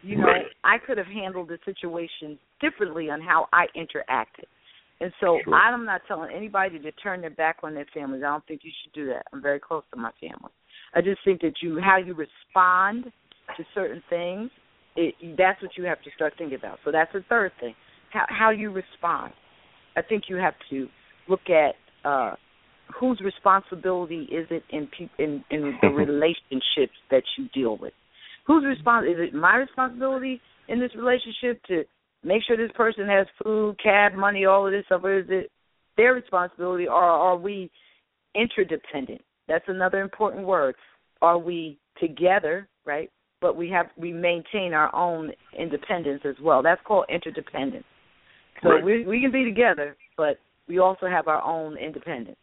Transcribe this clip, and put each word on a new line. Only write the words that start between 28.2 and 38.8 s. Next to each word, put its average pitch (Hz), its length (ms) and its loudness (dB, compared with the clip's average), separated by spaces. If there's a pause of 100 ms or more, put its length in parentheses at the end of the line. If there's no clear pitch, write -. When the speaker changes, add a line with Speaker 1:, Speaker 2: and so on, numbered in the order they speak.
Speaker 1:
Whose 302 160 6
respons-, 233 460 2
is 170 100 0
it 170 140 -2
my 175 240 6
responsibility 262 840 -4 (260)
in 233 120 -2
this 247 160 -2
relationship 240 720 -2
to 170 160 0 (400)
make 196 240 2
sure 233 100 2
this 220 180 -2
person 220 320 0
has 196 200 4 (160)
food, 214 380 0
cab, 202 320 6
money, 196 320 0
all 196 200 6
of 196 80 0
this 196 140 -4
stuff, 180 160 0
or 196 160 2
is 180 100 -6
it 185 220 -2 (460)
their 247 160 6
responsibility, 180 760 -2
or 123 80 0
are 175 420 6
we 190 320 -8 (640)
interdependent? 160 840 -4 (260)